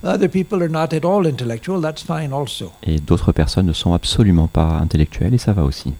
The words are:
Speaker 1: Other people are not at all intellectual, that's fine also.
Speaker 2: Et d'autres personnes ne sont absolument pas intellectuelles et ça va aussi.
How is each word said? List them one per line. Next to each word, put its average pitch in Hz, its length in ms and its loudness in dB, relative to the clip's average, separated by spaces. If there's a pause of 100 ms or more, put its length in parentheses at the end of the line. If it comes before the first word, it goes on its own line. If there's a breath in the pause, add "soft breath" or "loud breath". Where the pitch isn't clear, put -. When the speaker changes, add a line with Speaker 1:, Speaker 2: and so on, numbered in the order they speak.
Speaker 1:
Other 190 260 0
people 190 320 -2
are 170 80 0
not 160 240 -2
at 156 120 -2
all 190 200 2
intellectual, 127 560 -4
that's 156 220 -6
fine 156 300 -6
also. 135 380 -8 (120)
Speaker 2:
Et 80 160 0
d'autres 82 320 2
personnes 85 340 2
ne 82 80 0
sont - 200 0
absolument 85 540 4
pas 80 320 0
intellectuelles 80 540 0
et 120 60 2
ça 107 140 0
va 95 100 2
aussi. 71 360 -2